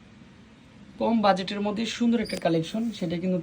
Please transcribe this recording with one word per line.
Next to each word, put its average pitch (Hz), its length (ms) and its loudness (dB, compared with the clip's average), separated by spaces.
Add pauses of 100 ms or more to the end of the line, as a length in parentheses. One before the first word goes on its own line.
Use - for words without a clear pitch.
(1000)
কম 226 140 2 (100)
বাজেটের 196 420 2
মধ্যে 208 180 -2 (120)
সুন্দর 233 280 2
একটা 190 200 -6
কালেকশন, 165 380 0 (160)
সেটা 175 240 -4
কিন্তু 185 200 0